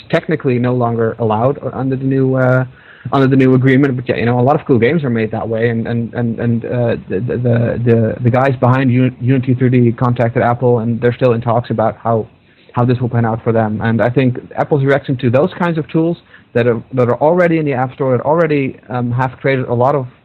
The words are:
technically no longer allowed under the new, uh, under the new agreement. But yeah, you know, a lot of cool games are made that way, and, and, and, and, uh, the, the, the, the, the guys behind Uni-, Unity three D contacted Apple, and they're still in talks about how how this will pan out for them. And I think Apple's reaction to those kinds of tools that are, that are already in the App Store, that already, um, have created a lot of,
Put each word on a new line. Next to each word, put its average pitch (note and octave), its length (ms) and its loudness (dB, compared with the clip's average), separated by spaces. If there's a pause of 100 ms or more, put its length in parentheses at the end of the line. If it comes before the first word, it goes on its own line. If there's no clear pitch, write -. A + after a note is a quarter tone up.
(100)
technically D3 480 -2
no B2 160 0
longer A#2 440 0
allowed A#2 400 0 (160)
under C3 200 -4
the C3 100 -6
new, C3+ 300 0
uh, B2+ 300 2 (480)
under C3+ 160 2
the C3+ 80 4
new C3 180 6
agreement. C3 400 4
But B2 140 -6
yeah, - 80 -2
you F#2+ 100 -2
know, B2 140 0
a - 20 2
lot D3 180 2
of - 60 -16
cool B2 140 4
games C#3+ 240 2
are B2+ 60 -2
made A2+ 200 -2
that A2 180 -6
way, A2+ 200 -2
and, A2+ 180 -2
and, A#2 260 -4
and, A#2 280 -4
and, A#2 240 -2
uh, A#2+ 320 -2 (120)
the, F#2+ 120 -4
the, A#2+ 160 -4
the, A#2 480 0
the, A2+ 360 2
the B2 100 2
guys B2+ 280 2
behind B2+ 340 2
Uni-, B2+ 280 2
Unity B2+ 340 0
three B2 160 2
D A#2+ 220 4
contacted A#2+ 500 0
Apple, A#2+ 380 2
and A2+ 200 -4
they're B2 140 0
still B2+ 200 2
in A2+ 60 -2
talks A#2+ 300 -2
about A2 260 0
how A2+ 320 -2 (440)
how B2 120 0
this B2 160 0
will B2 80 -2
pan A#2 160 0
out A2+ 180 -4
for A#2 100 -2
them. G#2+ 280 0
And A2+ 200 0
I A#2 100 2
think B2+ 280 0 (180)
Apple's C#3 280 0
reaction C#3 340 0
to B2+ 120 0
those C#3+ 280 2
kinds E3+ 200 -2
of D3+ 120 -6
tools E3 260 0 (380)
that A#2+ 120 2
are, A#2+ 160 0 (100)
that B2+ 160 0
are A#2+ 120 0
already E3+ 380 2
in D#3 60 -2
the C#3+ 100 -2
App B2+ 200 -4
Store, C3 220 0
that A#2 80 -4
already, D3+ 540 -2 (100)
um, B2 240 -4
have B2+ 280 -2
created C3+ 260 -2
a A#2+ 80 -2
lot B2+ 200 2
of, C3 120 -4 (180)